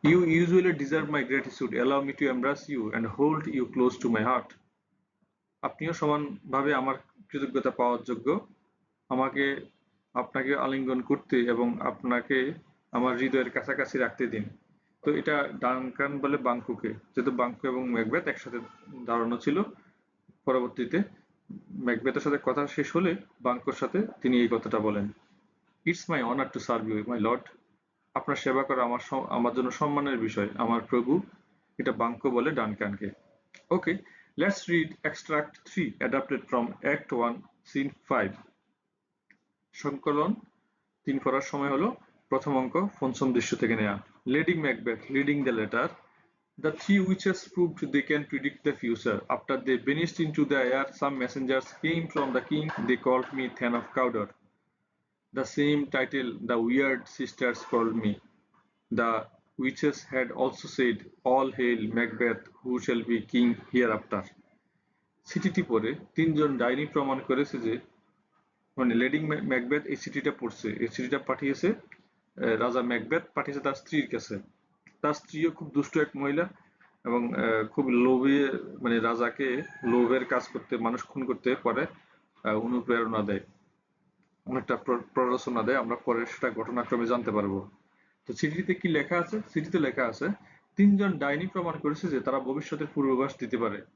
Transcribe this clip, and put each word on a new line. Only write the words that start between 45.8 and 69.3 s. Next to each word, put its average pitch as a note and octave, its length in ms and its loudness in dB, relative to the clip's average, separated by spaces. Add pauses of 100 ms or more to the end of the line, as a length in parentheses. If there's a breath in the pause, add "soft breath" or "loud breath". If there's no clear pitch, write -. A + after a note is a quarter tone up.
"The D#3 100 0
three G3 340 4
witches F#3+ 340 0 (140)
proved F3 260 0
they C#3 320 0
can D3 120 2
predict C#3 400 -4
the C#3+ 200 2
future। A#2 360 0 (100)
After C3 340 -2
they B2+ 220 4
vanished D#3+ 400 0
into D#3 160 0 (100)
the C#3 80 2 (140)
air, C3+ 120 0 (160)
some C#3 220 0
messengers C3 440 -2 (160)
came E3 240 0
from C#3+ 240 0
the B2+ 180 0
king। D3+ 180 0 (180)
They B2 120 2
called B2+ 360 2
me C3 160 -4 (100)
Thane A#2+ 160 0
of A#2+ 100 -2 (100)
Cawdor।" A#2 320 0 (1080)
the C#3 80 -2
same D3 420 2
title B2+ 600 -4
the A#2 220 2
weird C3+ 300 2 (200)
sisters B2 380 -2 (140)
called A2+ 320 2
me। G#2 100 0 (840)
The A#2 160 2 (500)
witches C3 360 0 (160)
had B2+ 200 0
also - 460 -4
said, A#2+ 180 4 (280)
"All C3 340 4
hail A2+ 380 2
Macbeth, A2+ 440 0 (220)
who B2 160 -2
shall A#2 260 0
be A#2 160 0 (120)
king A#2+ 200 6 (200)
hereafter।" A2 480 2 (1040)
চিঠিটি - 380 0
পড়ে A2+ 320 0 (200)
তিনজন D3+ 420 2
ডাইনি B2 280 0
প্রমাণ C#3 340 -2
করেছে C3+ 380 -2
যে, A2+ 200 -2 (1000)
মানে, B2 180 4
লেডি C3+ 240 4
ম্যা-, D3+ 240 -2